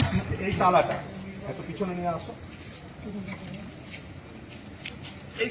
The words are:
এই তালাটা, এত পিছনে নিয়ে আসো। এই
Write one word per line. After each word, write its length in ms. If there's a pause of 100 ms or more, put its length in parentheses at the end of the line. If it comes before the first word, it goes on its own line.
(460)
এই 140
তালাটা, 360 (540)
এত 80 (100)
পিছনে 300
নিয়ে 200
আসো। 140 (3000)
এই 80